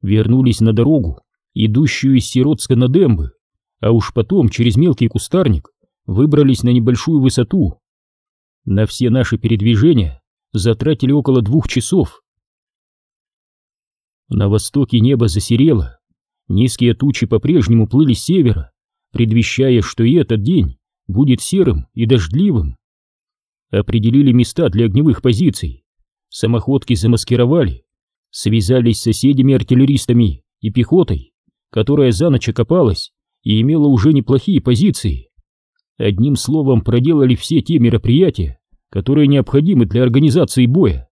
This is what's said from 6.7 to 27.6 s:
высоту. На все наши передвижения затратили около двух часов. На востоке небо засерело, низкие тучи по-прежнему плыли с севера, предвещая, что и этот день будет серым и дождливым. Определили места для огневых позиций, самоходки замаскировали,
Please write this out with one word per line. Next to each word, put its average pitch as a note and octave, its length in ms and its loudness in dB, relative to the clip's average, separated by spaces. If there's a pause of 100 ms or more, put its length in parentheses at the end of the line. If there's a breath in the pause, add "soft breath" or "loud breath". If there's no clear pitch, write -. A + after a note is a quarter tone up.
высоту. C3 600 -2 (800)
На G2+ 220 0
все B2 240 -2
наши A#2 280 0
передвижения A2 840 0 (320)
затратили A2+ 580 -2
около C3+ 300 0
двух A2+ 260 -2
часов. - 540 -4 (2000)
На G#2 200 0
востоке A#2+ 500 0
небо A#2+ 280 2
засерело, A2 720 0 (480)
низкие A#2 460 0
тучи C3+ 320 -2
по-прежнему A2+ 640 2
плыли C#3 260 2
с - 100 -6
севера, A#2+ 480 0 (400)
предвещая, A#2 680 0
что - 220 -4
и A#2+ 100 2
этот A#2 300 0
день B2 340 -2 (300)
будет B2 340 0
серым C3+ 520 -2
и A#2 120 -4
дождливым. A2 720 -2 (960)
Определили A#2 600 0
места B2 380 0
для G#2+ 160 0
огневых B2 360 0
позиций, B2 640 -2 (440)
самоходки A#2+ 640 -2
замаскировали, A#2+ 920 0 (440)